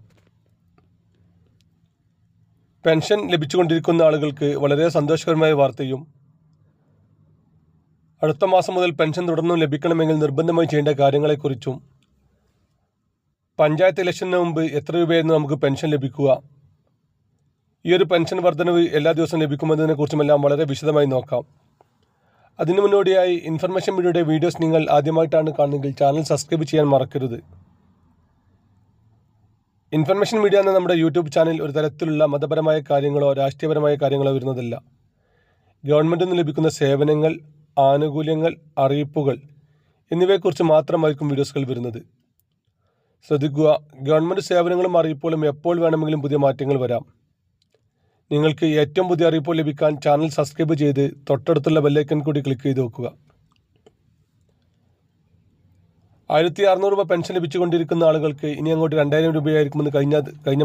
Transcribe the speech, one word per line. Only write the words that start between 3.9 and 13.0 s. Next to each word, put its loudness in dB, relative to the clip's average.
ആളുകൾക്ക് -2
വളരെ 2
സന്തോഷകരമായ 0
വാർത്തയും, -2
അടുത്ത 0
മാസം 2
മുതൽ 0
പെൻഷൻ -2
തുടർന്നും 0
ലഭിക്കണമെങ്കിൽ 0
നിർബന്ധമായി 0
ചെയ്യേണ്ട 0
കാര്യങ്ങളെക്കുറിച്ചും, 0